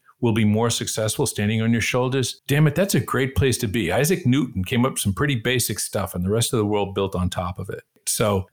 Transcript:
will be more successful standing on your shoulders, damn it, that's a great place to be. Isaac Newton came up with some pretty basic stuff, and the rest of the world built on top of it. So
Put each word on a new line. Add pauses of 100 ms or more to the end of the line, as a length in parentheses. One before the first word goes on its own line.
(200)
will
be
more
successful
standing
on
your
shoulders,
damn
it,
that's
a
great
place
to
be.
Isaac
Newton
came
up
with
some
pretty
basic
stuff,
and
the
rest
of
the
world
built
on
top
of
it. (240)
So